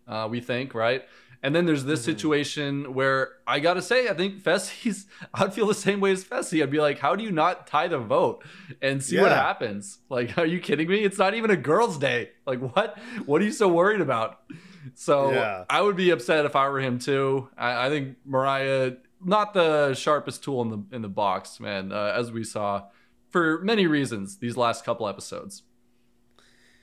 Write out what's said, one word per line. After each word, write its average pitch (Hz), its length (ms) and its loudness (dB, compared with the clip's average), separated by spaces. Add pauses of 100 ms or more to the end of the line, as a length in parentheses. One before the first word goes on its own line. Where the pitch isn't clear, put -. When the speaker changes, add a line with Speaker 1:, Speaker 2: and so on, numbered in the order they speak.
Speaker 1:
uh, 110 220 -6
we 120 100 -4
think, 127 360 -6
right? 117 280 2 (400)
And 139 120 0
then 175 100 4
there's 147 200 2
this 147 160 0
Speaker 2:
Mm-hmm. 165 100 -2
Speaker 1:
situation 143 840 -2
where 135 360 2 (180)
I 135 120 0
gotta 170 220 2
say, 240 260 2
I 202 60 0
think 196 280 -4
Fessy's, - 640 -2 (140)
<laughs> - 140 -18
I'd 196 200 0
feel 220 140 0
the 214 60 2
same 202 260 0
way 196 120 4
as 190 120 -2
Fessy. - 380 -2
I'd 135 100 2
be 151 80 0
like, 147 200 2
"How 151 160 2
do 214 80 -4
you 220 80 -4
not 170 360 2
tie 165 200 2
the 160 120 0
vote 123 440 0 (380)
and 135 220 0
see 180 160 0
what 196 120 6
Speaker 2:
Yeah. 139 100 6
Speaker 1:
happens? 123 580 -4 (100)
Like, 123 280 -2
are 170 100 2
you 175 120 -2
kidding 156 280 -2
me? 202 160 2
It's 196 160 0
not 190 160 4
even 226 160 0
a 190 40 6
girl's 165 420 2
day. 123 340 -2 (140)
Like, 131 140 -4
what? 185 380 -2 (280)
What 151 160 2
are 208 40 2
you 214 60 0
so 214 160 2
worried 180 340 4
about?" 117 400 -2 (540)
So 139 360 2
Speaker 2:
Yeah. 107 380 -2
Speaker 1:
I 147 120 2
would 202 140 2
be 180 160 4
upset 160 340 2
if 143 100 -2
I 139 140 4
were 139 120 -2
him 123 180 -2
too. 135 580 0
I, 120 300 0
I - 20 2
think 135 360 -4
Mariah, 135 680 0 (300)
not 208 300 0
the 151 420 4
sharpest 139 480 -2
tool 135 200 -2
in 113 60 -2
the, 104 140 -6 (120)
in 117 80 -8
the 104 60 -8
box, 95 500 -2
man, 98 320 -6
uh, 104 240 -2
as 117 160 -2
we 113 120 -6
saw 101 440 -4 (420)
for 160 320 0
many 202 240 2
reasons 120 540 -2
these 120 180 -6
last 117 280 0
couple 117 220 -4
episodes. - 540 -12 (1200)